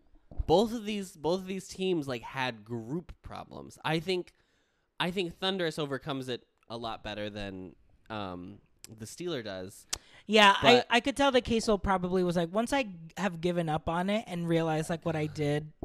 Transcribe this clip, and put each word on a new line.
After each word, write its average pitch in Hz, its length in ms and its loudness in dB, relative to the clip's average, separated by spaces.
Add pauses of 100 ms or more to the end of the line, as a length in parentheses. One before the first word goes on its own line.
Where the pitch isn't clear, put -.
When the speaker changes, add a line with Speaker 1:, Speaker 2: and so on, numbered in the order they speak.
(460)
Speaker 1:
Both 208 280 6
of 226 100 -6
these, 202 320 -6
both 160 240 0
of 185 60 -10
these 185 220 -8
teams, 185 400 0
like, 123 140 -6
had 127 420 -4
group 120 480 -8 (100)
problems. 78 640 -14
I 160 160 0
think, 180 320 -4 (680)
I 170 100 -2
think 175 280 -4
Thunderous 185 400 -2
overcomes 135 500 -4
it 120 180 -6 (220)
a 113 80 -10
lot 113 280 -8
better 104 260 -6
than, 98 460 -8 (340)
um, 95 480 -8 (400)
the 110 80 -12
Steeler 165 380 -6
does. 95 420 -10 (400)
Speaker 2:
Yeah, 208 360 10
I, 240 140 10
Speaker 1:
But 240 140 2
Speaker 2:
I 233 100 4
could 269 160 -2
tell 277 160 4
that 247 100 4
K-Soul 226 360 2
probably 185 460 2
was 175 120 2
like, 170 160 0
"Once 226 200 -2
I 277 120 2
g-, 202 60 -10 (280)
have 175 240 -2
given 175 260 2
up 156 200 -2
on 175 200 0
it 214 180 0
and 170 220 -4
realized, 160 400 2
like, 165 160 -4
what 165 120 0
I 151 100 0
did, 151 440 -2 (140)